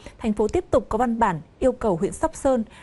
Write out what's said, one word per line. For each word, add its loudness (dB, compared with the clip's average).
thành -2
phố 0
tiếp 0
tục 2
có -2
văn 0
bản 2
yêu 2
cầu 0
huyện -2
Sóc -4
Sơn 2